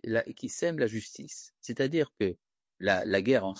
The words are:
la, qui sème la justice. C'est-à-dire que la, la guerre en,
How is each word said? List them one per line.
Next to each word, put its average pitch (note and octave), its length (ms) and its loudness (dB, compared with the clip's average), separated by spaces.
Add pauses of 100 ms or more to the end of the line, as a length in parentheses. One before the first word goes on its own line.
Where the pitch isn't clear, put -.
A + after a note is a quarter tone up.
la, A2+ 180 0
qui - 240 -10
sème E3 320 -2
la B2 80 2
justice. - 720 -10
C'est-à-dire C#3 580 0
que F#2 200 0 (420)
la, F#2 240 4
la G2 180 2
guerre A2+ 240 4
en, F#2+ 140 -4